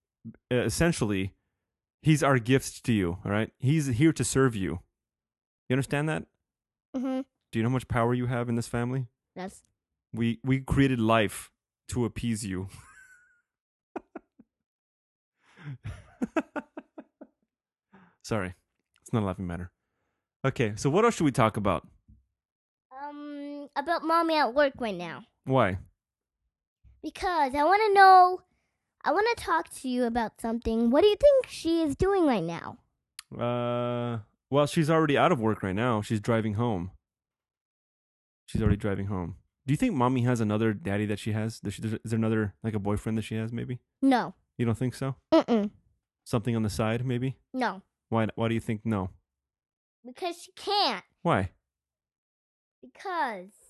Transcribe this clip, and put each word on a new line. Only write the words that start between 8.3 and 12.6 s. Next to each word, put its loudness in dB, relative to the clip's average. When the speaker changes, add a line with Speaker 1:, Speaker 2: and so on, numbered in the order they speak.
Speaker 1:
in -2
this -4
family? -4
Speaker 2:
Yes. -14
Speaker 1:
We, -2
we 0
created 2
life 0
to -2
appease -4
you. -6